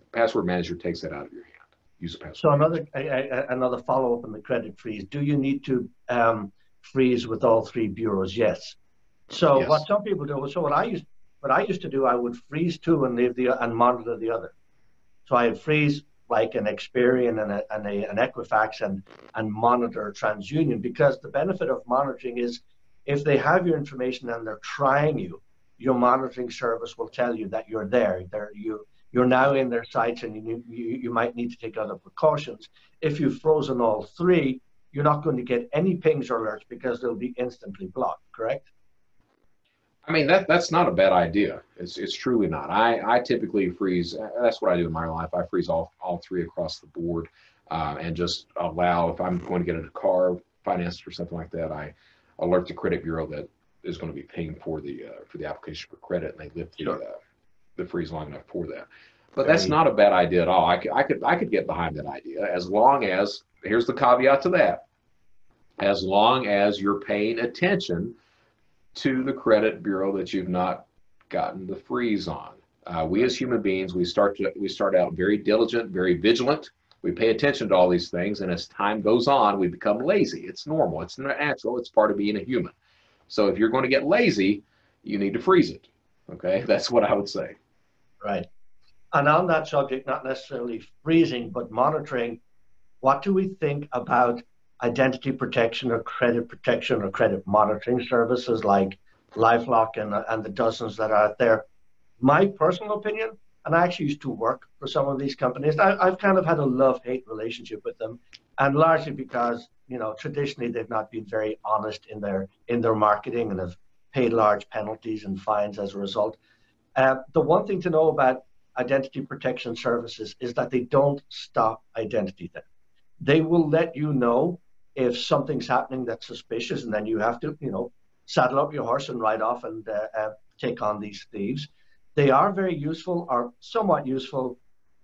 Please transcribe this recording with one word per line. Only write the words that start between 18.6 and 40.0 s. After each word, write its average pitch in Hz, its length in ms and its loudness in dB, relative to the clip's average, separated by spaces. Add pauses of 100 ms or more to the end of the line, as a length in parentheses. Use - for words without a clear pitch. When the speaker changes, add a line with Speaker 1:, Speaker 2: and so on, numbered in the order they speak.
Speaker 2:
and, 98 200 -4 (340)
and 110 160 -4
monitor 110 600 0
TransUnion, 110 720 -2
because 131 400 0
the - 80 -16
benefit 175 400 -2
of 120 180 -4
monitoring 127 500 -2
is 120 240 -4 (440)
if 143 180 -2
they 143 140 4
have 175 280 2
your 160 120 2
information 127 520 -6
and 117 160 -6
they're 107 160 -10
trying 143 560 2
you, - 240 -10 (360)
your 127 180 0
monitoring 123 540 2
service 117 480 -6
will 113 100 -6
tell 120 280 -2
you 107 140 -8
that 110 200 -8
you're 107 180 -6
there. 98 440 0
They're, 104 220 -8
you, 104 320 -10 (260)
you're 123 140 4
now 131 280 4
in 135 160 2
their 117 140 -2
sites 120 400 -4
and 107 120 -10
you, 113 320 -8
you, 117 180 -10 (180)
you 120 80 -6
might 120 240 0
need 120 160 -6
to - 60 -20
take 110 200 -10
other 104 180 -6
precautions. - 720 -2 (340)
If 151 180 -2
you've 139 200 0
frozen 147 400 2
all 110 240 2
three, 160 560 2 (320)
you're 143 120 -4
not 151 200 2
going 151 140 0
to 123 60 -6
get 120 300 -2
any 175 220 2
pings 143 340 0
or 117 100 0
alerts 107 300 -6
because 120 320 -6
they'll 117 140 -4
be 120 220 -8
instantly 104 500 -8
blocked, 92 440 -6
correct? 117 360 -6 (1400)